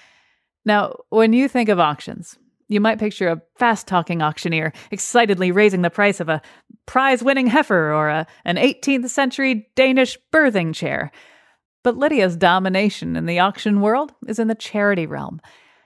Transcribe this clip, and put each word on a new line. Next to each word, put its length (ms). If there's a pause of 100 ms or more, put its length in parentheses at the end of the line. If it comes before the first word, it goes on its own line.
(640)
Now, 340 (120)
when 240
you 140
think 220
of 100
auctions, 580 (320)
you 100
might 200
picture 300
a 120 (160)
fast-talking 640
auctioneer 500 (200)
excitedly 600
raising 300
the 80
price 300
of 100
a 100 (460)
prize-winning 600
heifer 460
or 160
a, 180 (180)
an 140
eighteenth 500
century 680
Danish 440 (120)
birthing 420
chair. 380 (720)
But 140
Lydia's 400
domination 800
in 100
the 140
auction 420
world 320 (140)
is 100
in 120
the 60
charity 520
realm. 340 (440)